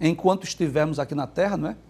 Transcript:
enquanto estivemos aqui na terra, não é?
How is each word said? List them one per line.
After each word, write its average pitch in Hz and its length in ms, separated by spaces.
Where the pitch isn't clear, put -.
enquanto 180 440
estivemos 151 560
aqui 139 120
na 143 140
terra, 196 300
não 151 140
é? - 60